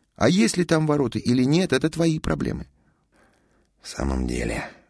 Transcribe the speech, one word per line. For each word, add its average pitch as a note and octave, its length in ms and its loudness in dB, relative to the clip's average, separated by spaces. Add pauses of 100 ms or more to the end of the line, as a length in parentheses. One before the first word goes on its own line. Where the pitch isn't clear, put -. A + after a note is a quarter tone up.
(160)
А A2+ 120 2
есть G3 280 2
ли F3 80 2
там D#3 220 2
ворота D3 320 0
или B2+ 260 0
нет, D#3+ 280 2
это C3+ 160 2
твои D#3+ 300 0
проблемы». - 480 -4 (1120)
«В - 80 -20
самом C2+ 380 -4
деле», A#1+ 440 -4 (200)